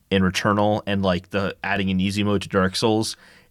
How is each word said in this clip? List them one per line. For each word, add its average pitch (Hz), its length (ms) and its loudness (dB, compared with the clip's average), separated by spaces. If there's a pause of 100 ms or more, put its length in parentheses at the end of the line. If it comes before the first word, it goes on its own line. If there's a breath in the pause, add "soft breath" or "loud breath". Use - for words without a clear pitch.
in 95 140 2
Returnal 104 640 0
and, 101 180 -2
like, 92 280 -2
the 98 320 -4
adding 98 260 -2
an 92 100 0
easy 98 240 0
mode 101 200 0
to - 60 -12
Dark 95 280 0
Souls 110 400 0 (340 loud breath)